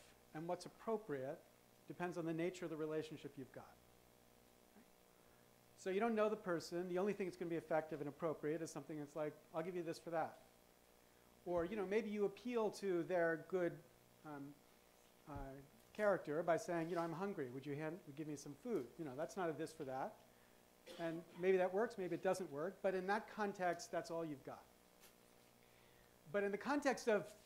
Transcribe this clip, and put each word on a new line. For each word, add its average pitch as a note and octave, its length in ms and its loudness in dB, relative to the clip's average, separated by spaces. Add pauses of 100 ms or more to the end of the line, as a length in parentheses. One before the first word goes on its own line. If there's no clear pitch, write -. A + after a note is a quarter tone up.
(340)
and D#3+ 140 -6
what's F3 160 -2
appropriate D#3 760 -4 (480)
depends F3 300 -4
on E3+ 80 -2
the E3 80 0
nature F3 320 -2
of D#3+ 60 -4
the D#3+ 80 -6
relationship D#3 580 -4
you've C3 160 -10
got. - 220 -16 (2000)
So - 140 -2
you F#3+ 100 4
don't A#3 140 6
know G#3+ 160 6
the G#3+ 40 2
person. F3 540 0
The F3 80 0
only G3 160 4
thing G3 140 0
that's E3+ 100 -4
gonna E3+ 140 -2
be E3 60 0
effective D#3 440 0
and C#3+ 80 -4
appropriate D#3 540 -2
is D3+ 80 -6
something D3+ 280 -8
that's C#3+ 160 -8
like, D3+ 200 -2 (200)
"I'll E3 80 0
give F3+ 140 -4
you F3 60 -2
this D#3+ 160 -4
for - 100 -14
that." D#3+ 300 -2 (1040)
Or, F3 220 2
you G#3 100 -4
know, G3 80 0
maybe G#3+ 240 2
you G#3 160 0
appeal A3 460 0
to F#3 320 0
their E3 460 4
good, E3+ 300 2 (460)
um, D3 300 -10 (720)
uh, D3+ 40 -10 (600)
character F3+ 480 4
by E3+ 140 6
saying, E3 320 0
you F3 80 0
know, E3+ 60 4
"I'm E3+ 100 0
hungry. E3+ 380 -2
Would C3 140 -8
you C#3+ 100 -4
hand, D#3 240 -4 (180)
give D#3 100 -6
me D3+ 100 -4
some C#3+ 180 -10
food?" F#3 320 -2 (120)
You E3 60 -4
know, B2+ 120 -6
that's E3 200 -4
not F3+ 120 0
a D#3+ 40 0
this D3 200 -6
for D3+ 120 -8
that. C3 320 -4 (840)
And E3 240 -2 (160)
maybe F#3 180 6
that F3+ 160 4
works, G#3+ 240 2
maybe F3+ 180 -2
it D#3 80 -2
doesn't F#3 280 2
work. D#3+ 320 -4
But F#3+ 120 4
in F#3 120 0
that A3 260 0
context, F#3+ 580 0
that's E3 200 -2
all E3 140 -2
you've D3 200 -6
got. A#2+ 200 -12 (1700)
But G3+ 100 4
in G3+ 80 2
the G3+ 80 0
context C#4 500 2
of G#3 180 4 (200)